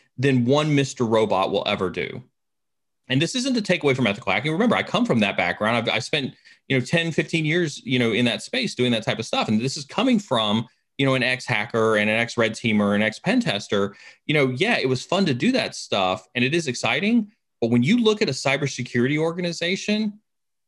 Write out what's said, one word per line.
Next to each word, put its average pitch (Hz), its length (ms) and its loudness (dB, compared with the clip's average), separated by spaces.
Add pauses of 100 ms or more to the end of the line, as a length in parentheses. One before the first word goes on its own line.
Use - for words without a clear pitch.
(180)
than 131 260 4
one 147 300 2
Mister 135 300 0
Robot 104 480 2
will 95 160 0
ever 95 200 0
do. 82 320 -6 (880)
And 127 120 2
this 165 140 -2
isn't 254 200 -2
to 226 80 0
take 175 200 0
away 143 120 2
from 127 120 0
ethical 98 260 -2
hacking. 123 200 -2
Remember, 196 220 2
I 98 80 2
come 214 220 0
from 143 160 2
that 98 160 0
background. 101 400 0
I've, 117 120 -2
I 95 100 0
spent, 127 360 -4 (340)
you 135 100 2
know, 123 60 0
ten, 165 280 0
fifteen 160 320 -2
years, 160 400 -2
you 127 140 0
know, 117 140 2
in 117 120 2
that 110 180 -2
space - 320 -4
doing 123 180 0
that 110 100 0
type 107 160 -2
of 113 80 -6
stuff. - 220 -2
And 107 120 2
this 131 160 -4
is 147 80 -12
coming 233 340 0
from, 113 480 0 (320)
you 139 60 2
know, 135 100 2
an 127 80 0
ex-hacker 113 760 0
and 104 120 2
an 110 100 2
ex-red 113 340 0
teamer, 104 420 2
an 104 80 2
ex-pen 180 380 0
tester. 101 540 -2 (320)
You 151 80 0
know, 139 160 4
yeah, 180 280 -2
it 123 100 0
was 139 160 -2
fun 190 220 0
to 143 80 0
do 170 180 0
that 139 220 -2
stuff, 95 600 -2
and 123 100 0
it 139 100 0
is 160 140 -2
exciting. 190 640 0 (300)
But 117 100 0
when 120 120 4
you 202 160 4
look 214 240 2
at 156 60 2
a 135 40 -4
cybersecurity 135 840 -2
organization, 180 1000 -2 (480)